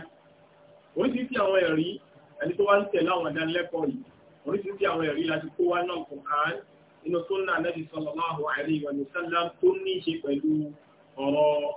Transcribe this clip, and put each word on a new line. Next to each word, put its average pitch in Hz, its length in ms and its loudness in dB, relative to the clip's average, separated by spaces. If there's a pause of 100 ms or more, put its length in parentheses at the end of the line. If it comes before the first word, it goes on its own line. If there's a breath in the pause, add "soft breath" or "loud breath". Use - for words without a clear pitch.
(960)
oríṣiríṣi 247 400 0
àwọn 196 240 4
ẹ̀rí, 165 280 2 (500)
ẹni 165 160 -2
tó 202 100 0
wá 202 120 6
ń 202 100 4
tẹ̀lé 175 220 2
àwọn 175 200 0
ìdánilẹ́kọ̀ọ́ 160 580 -2
yìí, 123 160 -2 (420)
oríṣiríṣi 196 420 -4
àwọn 165 200 0
ẹ̀rí 147 180 0
la 156 140 0
ti 156 100 -10
kó - 160 -2
wá 175 160 2
náà 175 220 -4
Qur'an, 151 520 -2 (480)
inú 170 180 0
Sunnah 185 380 0
Nabi 165 260 -2
sallallahu 156 600 -4
alaihi 147 400 -2
wa 143 80 -4 (140)
sallam 170 480 -2
tó 180 160 4
ní 190 220 0
í 180 80 -4
ṣe 165 180 -2
pẹ̀lú 143 340 0 (640)
ọ̀rọ̀ 147 600 2